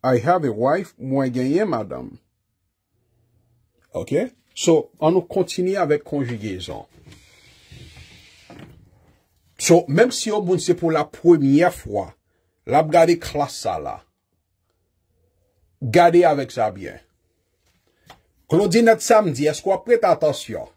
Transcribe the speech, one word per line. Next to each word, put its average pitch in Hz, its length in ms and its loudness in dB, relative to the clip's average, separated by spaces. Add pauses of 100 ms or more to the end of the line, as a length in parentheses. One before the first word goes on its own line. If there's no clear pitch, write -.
i 127 160 2
have 160 260 0
a 120 80 -2
wife. 139 460 -2
Mwen 131 340 -4
genyen 139 360 -2
madanm. 95 500 -8 (1800)
Oke, 185 360 -4 (240)
so - 360 0 (100)
annou 175 280 0
kontinye 185 500 -2
avèk 147 300 -2
konjigezon. 107 800 -8 (2750)
So, 165 240 4
menm 208 240 2
si - 220 -8
yon 208 140 -4
moun 180 120 0
se 175 160 0
pou 170 160 -2
la 156 160 -2
premyè 160 640 2
fwa 101 380 -8 (580)
l 139 120 0
ap 156 120 0
gade 170 320 4
klas - 400 -6
sa 90 160 -6
la, 67 220 -12 (1800)
gade 170 440 4
avèk 139 280 0
sa, 110 200 -2
byen. 92 240 -14 (1500)
Klodinèt, 220 480 4
samdi, 165 480 2
èske 151 220 -4
w - 20 2
ap 185 140 -4
prete 233 220 2
atansyon? 131 580 -2 (100)